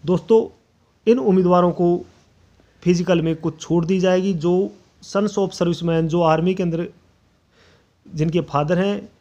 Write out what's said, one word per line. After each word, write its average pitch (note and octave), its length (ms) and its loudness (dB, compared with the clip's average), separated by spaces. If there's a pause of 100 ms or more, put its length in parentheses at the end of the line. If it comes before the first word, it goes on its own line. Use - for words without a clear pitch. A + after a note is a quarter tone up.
दोस्तों, F3+ 360 2 (680)
इन A#3+ 120 4
उम्मीदवारों F3+ 540 4
को F3 320 0 (800)
फिजिकल F3 400 2
में D#3+ 140 -2
कुछ D#3+ 240 -8
छूट F3 240 0
दी F#3 160 0
जाएगी। F#3 340 0
जो F3 380 0 (300)
sons G3+ 360 -4
of G3 120 0
servicemen, E3+ 520 -2
जो E3 200 0
आर्मी D#3+ 320 2
के F#3+ 80 -4
अंदर E3+ 240 -4 (1300)
जिनके D#3+ 260 -2
फादर D3+ 380 -2
हैं G3+ 300 -4 (120)